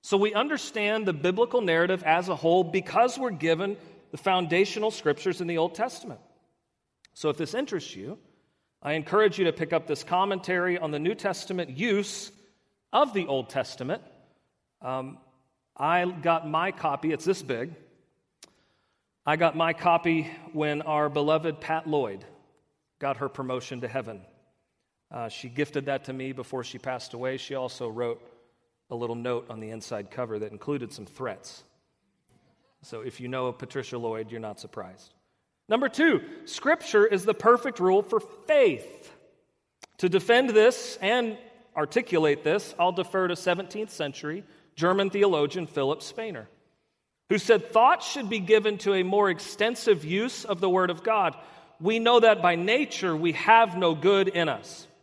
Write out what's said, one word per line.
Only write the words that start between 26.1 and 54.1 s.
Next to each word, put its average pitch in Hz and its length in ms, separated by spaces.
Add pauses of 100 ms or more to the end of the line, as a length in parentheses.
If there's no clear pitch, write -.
me 131 200
before 127 320
she - 120
passed 127 360
away. 127 240
She 135 180
also 127 320
wrote 117 340 (680)
a 123 60
little 117 200
note 120 340
on 110 120
the 110 100
inside 107 400
cover 113 260
that 107 140
included 123 400
some 104 140
threats. - 580 (1200)
So 113 180
if 123 200
you 123 60
know 127 240
Patricia 127 460
Lloyd, 110 320
you're 113 120
not 104 180
surprised. 95 540 (580)
Number 247 200
two, 277 320 (240)
Scripture 254 600
is 196 200
the 214 80
perfect 233 460
rule 185 220
for 214 180
faith. - 920 (880)
To 185 100
defend 233 400
this 220 520
and 220 360 (380)
articulate 156 680
this, 196 340
I'll 180 140
defer 185 360
to 175 80
seventeenth 185 560
century 151 520 (320)
German 185 340
theologian 180 580
Philip 139 340
Spener, 180 460 (840)
who 208 80
said, 208 340
"Thought 262 320
should 240 260
be 220 100
given 208 400
to 196 140
a 185 100
more 196 260
extensive 208 760
use 196 420
of 196 140
the 190 100
Word 185 200
of 170 140
God. 202 320 (440)
We 220 200
know 233 200
that 220 220
by 175 140
nature 190 600
we 165 180
have 214 440
no 170 180
good 190 320